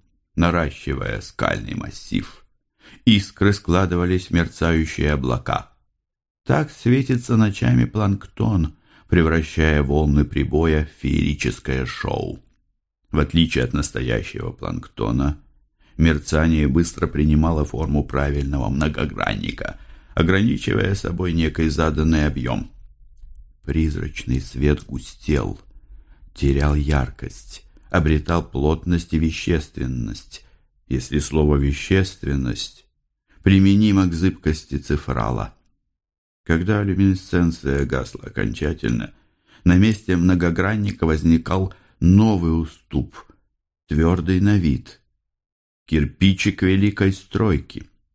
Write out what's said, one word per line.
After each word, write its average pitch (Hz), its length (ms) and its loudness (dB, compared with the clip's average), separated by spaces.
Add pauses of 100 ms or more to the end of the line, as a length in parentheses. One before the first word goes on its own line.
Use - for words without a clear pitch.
(360)
наращивая 76 840 -2
скальный - 540 -6
массив. - 680 -8 (640)
Искры 101 480 4
складывались 90 720 0
в - 40 -8
мерцающие 80 800 0
облака. 64 600 -4 (760)
Так 151 260 0
светится 123 680 0
ночами 113 480 2
планктон, 101 920 -2 (320)
превращая 80 760 2
волны 73 420 2
прибоя 76 600 0
в - 160 -16
феерическое 65 840 -2
шоу. - 540 -8 (720)
В - 80 0
отличие 73 440 2
от 60 100 -4
настоящего - 800 -6
планктона, 57 880 -6 (580)
мерцание 78 680 2
быстро 82 400 0
принимало 76 580 2
форму 73 380 -2
правильного 69 680 -2
многогранника, - 1080 -4 (380)
ограничивая 95 800 2
собой 87 380 -4
некий 80 360 0
заданный 78 560 2
объём. 62 460 -4 (920)
Призрачный 76 800 -2
свет 73 440 0
густел, 65 760 -6 (720)
терял 71 420 0
яркость, - 880 -4 (240)
обретал 80 580 0
плотность 82 680 -2
и 80 60 0
вещественность, 64 1300 -4 (420)
если 65 320 -4
слово 73 380 2
«вещественность» 71 1300 -2 (580)
применимо 98 640 6
к 85 60 -2
зыбкости 80 640 -2
Цифрала. 60 800 -4 (880)
Когда 92 400 0
люминесценция 87 1000 0
гасла 64 400 -6
окончательно, 57 880 -4 (500)
на 87 140 6
месте 104 400 2
многогранника 92 880 0
возникал 82 680 0 (260)
новый 90 600 4
уступ, 73 560 -8 (720)
твёрдый 85 520 2
на 104 180 4
вид, 73 440 -2 (840)
кирпичик 92 800 0
великой 98 500 2
стройки. - 760 -4 (260)